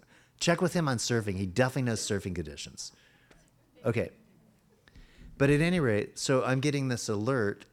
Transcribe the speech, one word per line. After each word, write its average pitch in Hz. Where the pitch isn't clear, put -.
Check 170
with 175
him 165
on 127
surfing. 107
He 98
definitely 123
knows 110
surfing 98
conditions. 76
Okay. 107
But 139
at 147
any 175
rate, 110
so 131
I'm 131
getting 143
this 120
alert, 107